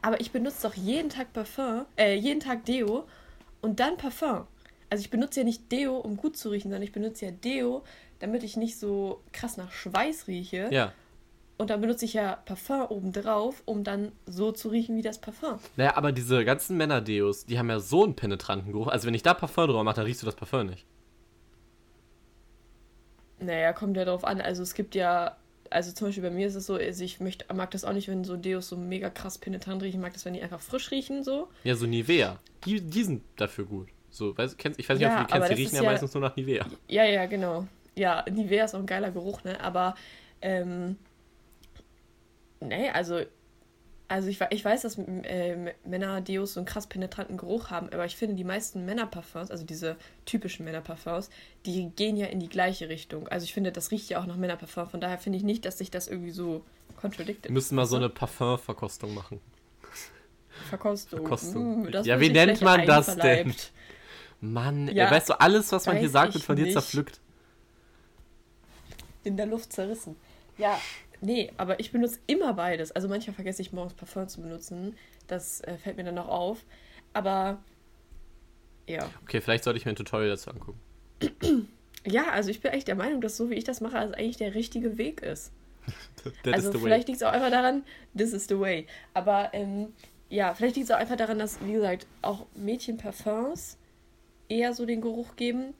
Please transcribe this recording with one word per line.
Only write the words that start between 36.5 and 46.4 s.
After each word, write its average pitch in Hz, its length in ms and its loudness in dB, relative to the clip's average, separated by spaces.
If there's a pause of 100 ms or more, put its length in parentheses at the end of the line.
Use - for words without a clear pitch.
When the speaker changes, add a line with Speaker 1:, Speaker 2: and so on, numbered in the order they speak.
Speaker 1:
Ja, 208 160 6
ja, 202 220 4
genau. 190 420 -2 (280)
Ja, 180 360 2
Nivea 202 320 4
ist 214 100 0
auch 196 60 -4
ein 196 80 -4
geiler 190 240 -2
Geruch, 190 320 -6
ne? 185 180 -6
Aber, 180 320 0 (480)
ähm, 180 540 -2 (1600)
nee, 156 300 -2
also, 170 320 -2 (840)
also 190 220 -2
ich, 196 100 -6
we-, 190 100 0
ich 202 160 -2
weiß, 220 160 4
dass, 214 160 -6
äh, 185 540 -4
M-, 175 180 -6 (160)
Männer-Deos 190 720 -4